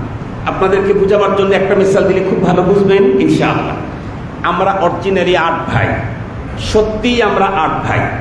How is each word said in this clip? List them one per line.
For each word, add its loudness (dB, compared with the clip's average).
আপনাদেরকে 2
বুঝাবার 2
জন্য 2
একটা 0
মিসাল 4
দিলে 2
খুব 0
ভালো 2
বুঝবেন 4
ইনশাআল্লাহ। 0
আমরা 0
অরিজিনালি 0
আট -2
ভাই, 2
সত্যিই 0
আমরা 2
আট -2
ভাই, 0